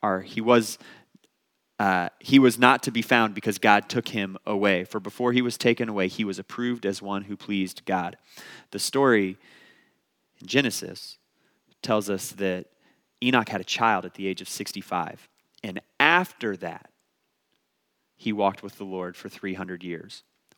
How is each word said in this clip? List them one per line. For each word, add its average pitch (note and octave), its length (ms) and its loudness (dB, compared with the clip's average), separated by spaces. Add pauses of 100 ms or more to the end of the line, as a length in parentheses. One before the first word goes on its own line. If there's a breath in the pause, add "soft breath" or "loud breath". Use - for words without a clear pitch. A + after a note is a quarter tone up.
or F#2+ 200 0
he A2+ 200 -8
was, A2+ 380 4 (960 loud breath)
uh, F#2 320 0 (100)
he C3+ 200 6
was B2+ 180 6
not B2 260 6
to C3+ 80 -4
be A2+ 120 -4
found A2+ 320 2
because G2 240 -4
God G#2 280 6
took A#2+ 200 -4
him G2 280 -6 (120)
away. G2 360 2
For G2 160 -8
before G#2 320 -2
he B2 120 2
was A#2+ 160 -4
taken A#2+ 300 2
away, G2+ 180 0
he G2+ 180 -4
was F#2+ 140 -6
approved A#2+ 480 -4
as F#2+ 160 -4
one G2 220 -6
who G2+ 120 -10
pleased F#2+ 480 -6
God." F2+ 320 -4 (540 loud breath)
The G2+ 80 -10
story A2 580 2 (1040 soft breath)
in - 60 -18
Genesis - 720 -4 (640)
tells G#2+ 280 0
us F#2+ 220 -4
that F#2 340 -4 (560)
Enoch B2 260 4
had G2 140 -6
a - 20 -10
child G#2+ 420 0
at F2+ 100 -14
the G2 100 -8
age F#2+ 160 -4
of - 80 -14
sixty-five. - 800 -8 (340)
And F#2 160 -10 (200)
after D3 580 2
that, E2+ 320 -10 (1300)
he - 180 -4
walked G2+ 300 0
with G2+ 160 -16
the G2+ 40 -10
Lord F#2 320 -8
for - 140 -14
three F#2+ 240 -8
hundred F#2 300 -10
years. F2 400 -12 (340)